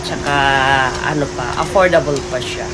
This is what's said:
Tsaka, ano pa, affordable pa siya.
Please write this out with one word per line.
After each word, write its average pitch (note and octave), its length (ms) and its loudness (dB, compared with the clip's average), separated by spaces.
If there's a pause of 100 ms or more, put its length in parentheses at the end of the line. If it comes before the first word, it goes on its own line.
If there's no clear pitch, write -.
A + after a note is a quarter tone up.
Tsaka, - 320 -2 (800)
ano D3 160 0
pa, C3 320 -4
affordable E3 640 2
pa B2+ 160 -4
siya. A#2 300 -6